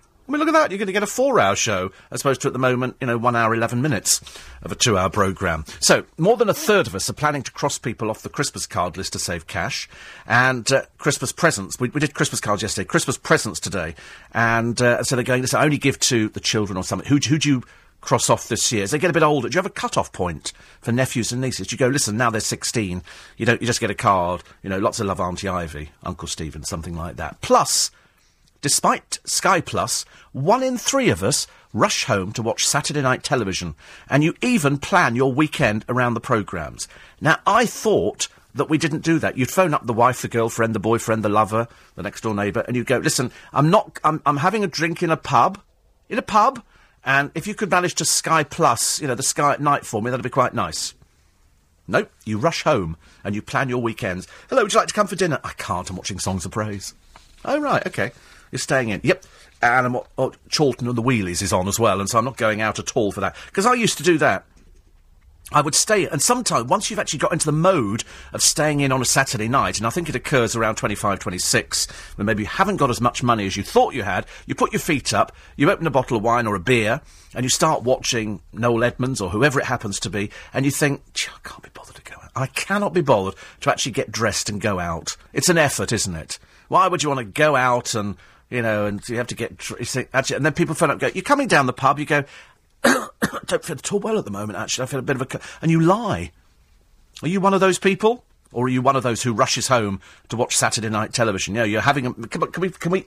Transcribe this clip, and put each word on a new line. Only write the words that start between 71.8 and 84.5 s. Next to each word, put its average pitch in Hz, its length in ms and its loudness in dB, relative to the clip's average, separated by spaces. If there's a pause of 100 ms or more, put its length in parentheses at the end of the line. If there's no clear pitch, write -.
when 101 100 -4
maybe 104 180 0
you 101 60 -6
haven't 190 280 0
got 139 120 2
as 110 120 -2
much 120 200 0
money 113 240 2
as 98 120 -4
you 101 60 -4
thought - 300 2
you 120 100 -4
had, 101 220 -2 (200)
you - 100 -6
put - 160 0
your 208 80 -2
feet - 340 -2
up, - 220 0 (200)
you 143 140 4
open 165 180 0
a 143 40 -2
bottle 123 260 0
of 101 60 -2
wine 117 240 2
or 101 80 0
a 92 40 -2
beer, 117 420 2 (340)
and 123 80 -4
you 127 60 -2
start 160 340 2
watching 110 580 -2 (120)
Noel 117 300 2
Edmonds 123 360 -2
or 92 120 -4
whoever 127 280 2
it - 60 -2
happens 117 340 -4
to 107 100 -6
be, 101 220 -4 (220)
and 135 120 0
you 143 60 2
think, 143 300 0 (120)
"Gee, - 220 -6
I - 120 -18
can't - 160 -18
be - 100 -20
bothered - 220 -20
to - 80 -20
go - 200 -18
out. - 120 -20
I 131 120 -2
cannot 196 460 -4
be 175 80 2
bothered 101 340 2 (260)
to 139 100 0
actually - 200 -2
get 104 200 -4
dressed 107 380 -2
and 101 120 -4